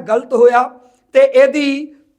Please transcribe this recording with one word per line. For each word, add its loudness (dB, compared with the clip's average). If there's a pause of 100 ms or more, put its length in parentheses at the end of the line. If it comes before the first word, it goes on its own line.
ਗਲਤ -6
ਹੋਇਆ 2 (520)
ਤੇ 2
ਇਹਦੀ 0 (240)